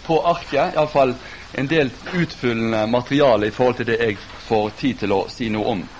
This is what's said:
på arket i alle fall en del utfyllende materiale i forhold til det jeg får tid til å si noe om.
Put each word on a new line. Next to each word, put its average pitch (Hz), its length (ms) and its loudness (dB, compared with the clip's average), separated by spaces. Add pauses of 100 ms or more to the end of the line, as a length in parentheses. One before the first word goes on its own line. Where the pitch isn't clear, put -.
på 160 160 2 (100)
arket 170 460 0
i - 20 2
alle 151 140 0
fall 135 220 4 (440)
en 135 80 -2
del 143 240 2 (240)
utfyllende 113 720 0
materiale 120 640 4
i - 20 0
forhold 123 300 2
til 123 80 -2
det 117 100 2
jeg 110 220 0 (260)
får 107 320 0
tid 127 220 -2
til 101 160 0
å 95 120 0
si 117 220 -6
noe 107 220 -2
om. 92 100 -4 (160)